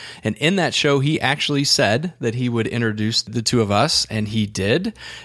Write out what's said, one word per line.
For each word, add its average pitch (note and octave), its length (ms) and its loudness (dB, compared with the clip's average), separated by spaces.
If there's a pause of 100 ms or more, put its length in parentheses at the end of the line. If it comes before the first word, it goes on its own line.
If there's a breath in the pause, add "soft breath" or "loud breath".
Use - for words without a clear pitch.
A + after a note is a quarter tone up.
(240 loud breath)
And A2 120 0
in F3 220 2
that D#3 180 0
show, C#3+ 240 2
he D3 200 0
actually C#3+ 440 0
said A#2+ 560 2
that A#2 160 -2
he B2 120 -2
would A#2 200 0
introduce A2 560 -2
the A2+ 180 -4
two A#2 200 2
of G2+ 100 2
us, A2 400 2
and G#2+ 160 -2
he G#2+ 180 0
did. A#2 480 0 (320 loud breath)